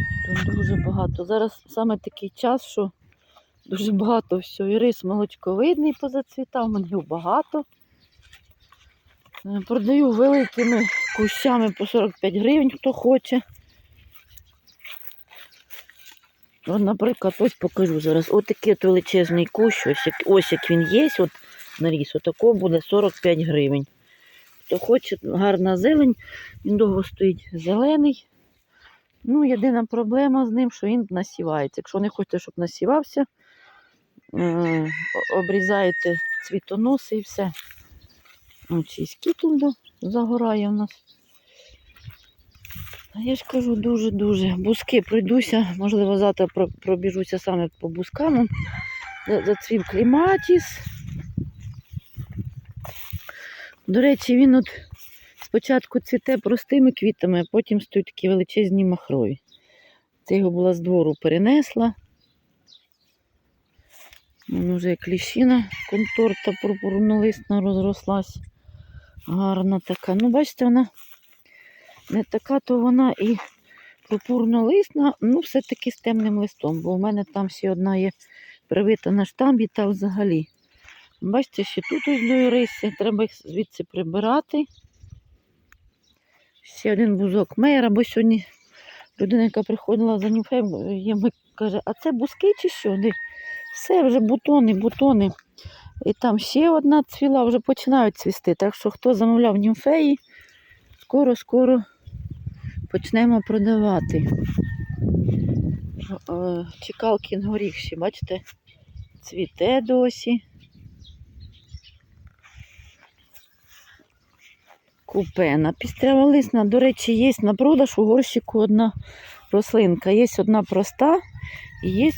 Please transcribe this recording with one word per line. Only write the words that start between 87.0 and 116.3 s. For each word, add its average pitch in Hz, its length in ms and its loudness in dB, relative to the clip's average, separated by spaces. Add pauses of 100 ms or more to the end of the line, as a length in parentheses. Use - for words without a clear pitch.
бузок 196 420 0
меєра, 254 320 4
бо 220 140 4
сьогодні 226 420 2 (760)
людина, 214 220 2
яка 214 200 0
приходила 214 560 0
за 202 100 -2
німфеєм, 214 640 -2
є, 202 220 -4
ми, 208 160 0 (240)
каже: 208 300 -4
«А 214 80 -4
це 320 200 -4
бузки 294 460 0
чи 370 100 -2
що?» 196 280 -4
Де? 196 140 0 (640)
Все, 370 280 0
вже 262 180 4
бутони, 233 540 4
бутони. 214 560 2 (760)
І 208 60 2
там 220 260 0
ще 311 320 2
одна 294 320 4
цвіла, 269 420 0
вже 240 160 2
починають 254 560 2
цвісти. - 380 -2
Так 202 200 0
що, - 160 -4
хто 247 240 2
замовляв 226 420 4
німфеї, 277 600 2 (840)
скоро-скоро 254 800 2 (1080)
почнемо 226 560 2
продавати. 208 800 0 (2000)
Е, 175 360 -4 (140)
Чекалкін 202 640 -4
горіх 202 320 -4
ще, - 200 -10
бачите, 185 440 -6 (800)
цвіте 190 580 -2
досі. 240 640 0 (4000)
Купена 165 720 0
пістряволисна. 269 880 2